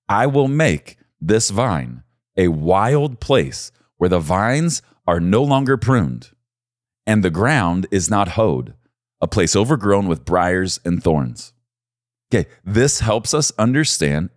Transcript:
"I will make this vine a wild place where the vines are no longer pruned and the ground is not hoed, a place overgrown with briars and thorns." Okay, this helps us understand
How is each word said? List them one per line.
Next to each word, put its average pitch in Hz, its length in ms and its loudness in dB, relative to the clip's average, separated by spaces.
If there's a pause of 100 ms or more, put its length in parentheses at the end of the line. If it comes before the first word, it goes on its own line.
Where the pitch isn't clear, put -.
"I 107 180 2
will 139 220 2
make 139 480 -2 (240)
this 107 300 0
vine 82 520 -2 (320)
a 92 140 2
wild 104 720 0
place 85 520 -2 (260)
where 90 100 0
the 90 100 2
vines 113 640 0 (260)
are 85 140 0
no 98 220 2
longer 135 340 2
pruned 80 540 -2 (760)
and 107 160 2
the 92 80 2
ground 92 600 0
is 92 180 -2
not 101 200 0
hoed, 71 460 -2 (460)
a 82 80 -2
place 85 260 0
overgrown 101 540 2
with 78 160 -2
briars 90 580 0
and 87 200 -2
thorns." 69 500 -2 (800)
Okay, 95 160 0 (160)
this 117 360 0
helps 113 340 -2
us 151 240 -2
understand 101 800 0